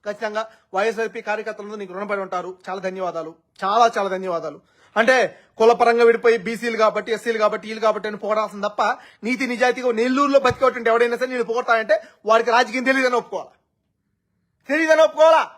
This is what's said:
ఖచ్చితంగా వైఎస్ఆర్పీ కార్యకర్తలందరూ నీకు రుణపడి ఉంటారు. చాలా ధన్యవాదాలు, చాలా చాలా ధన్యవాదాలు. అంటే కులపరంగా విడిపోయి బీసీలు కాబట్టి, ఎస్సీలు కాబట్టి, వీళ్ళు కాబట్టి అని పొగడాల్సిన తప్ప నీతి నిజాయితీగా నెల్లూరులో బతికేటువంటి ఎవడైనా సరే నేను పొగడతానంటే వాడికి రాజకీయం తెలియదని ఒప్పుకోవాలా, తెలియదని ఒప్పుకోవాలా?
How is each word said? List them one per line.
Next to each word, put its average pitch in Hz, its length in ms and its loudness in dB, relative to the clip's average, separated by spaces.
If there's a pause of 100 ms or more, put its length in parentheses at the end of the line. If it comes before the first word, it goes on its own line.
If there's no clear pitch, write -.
ఖచ్చితంగా 214 380 -6 (300)
వైఎస్ఆర్పీ 220 540 -2
కార్యకర్తలందరూ 214 540 -8
నీకు 185 140 -14
రుణపడి 202 300 -6
ఉంటారు. 180 240 -6 (160)
చాలా 190 220 -8
ధన్యవాదాలు, 170 440 -8 (300)
చాలా 214 240 4 (100)
చాలా 202 200 -2
ధన్యవాదాలు. 170 440 -6 (360)
అంటే 233 200 4 (440)
కులపరంగా 233 480 4
విడిపోయి 233 380 4
బీసీలు 226 320 -6
కాబట్టి, 214 380 0
ఎస్సీలు 226 280 -4
కాబట్టి, 214 240 -2
వీళ్ళు 220 180 -8
కాబట్టి 214 240 0
అని 208 160 -12
పొగడాల్సిన 202 420 -2
తప్ప 208 140 -4 (440)
నీతి 247 180 -4 (100)
నిజాయితీగా 247 380 0 (100)
నెల్లూరులో 277 440 2
బతికేటువంటి 247 460 0
ఎవడైనా 233 300 0
సరే 254 120 -6
నేను 240 160 -4
పొగడతానంటే 233 460 0 (300)
వాడికి 226 300 2
రాజకీయం 247 340 0
తెలియదని 254 320 0
ఒప్పుకోవాలా, - 320 -10 (1160)
తెలియదని 311 380 4
ఒప్పుకోవాలా? 311 360 4 (140)